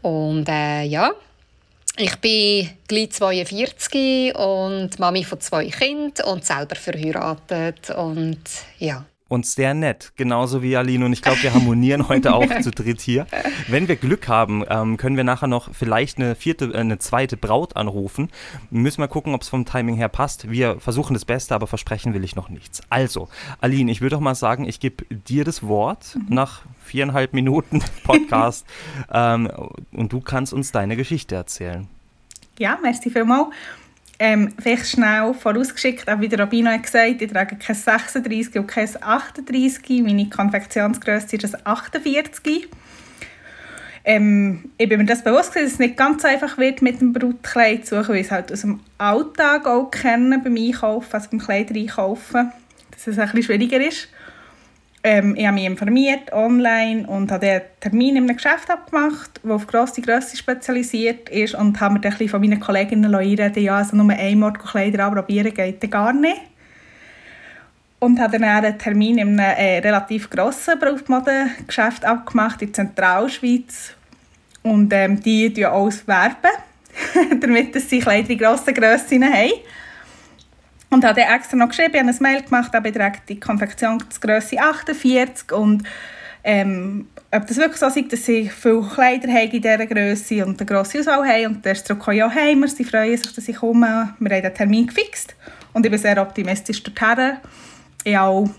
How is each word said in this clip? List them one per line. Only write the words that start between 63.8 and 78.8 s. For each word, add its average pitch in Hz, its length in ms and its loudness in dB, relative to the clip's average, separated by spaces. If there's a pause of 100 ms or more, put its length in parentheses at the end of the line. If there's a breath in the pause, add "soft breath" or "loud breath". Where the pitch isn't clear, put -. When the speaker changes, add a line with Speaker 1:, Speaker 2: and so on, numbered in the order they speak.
Speaker 3:
nur 208 160 8
einmal 208 440 2
Kleider 202 500 -2
anprobieren 202 500 0
geht 190 260 -4
dann 214 100 -4
gar 214 220 2
nicht. 320 280 2 (1600 loud breath)
Und 240 180 6
habe 226 180 2
dann 220 120 4
einen 214 320 2
Termin 214 380 2
in 208 200 4
einem, 196 180 2
äh, 185 220 2
relativ 208 500 0
grossen 269 520 0
Brautmodengeschäft 262 1200 0
abgemacht 226 580 0
in 208 100 -8
der - 20 -18
Zentralschweiz. 214 1200 0 (720)
Und, 208 280 6
ähm, 196 280 4
die 220 340 2
tun 208 120 2
auch 196 260 2 (140)
werben, 214 440 2 (320)
<laughs> - 580 2
damit 240 360 2
dass 269 120 -4
sie 247 120 2
Kleider 220 300 2
in 233 80 0
grossen 240 360 4
Grössen 233 480 4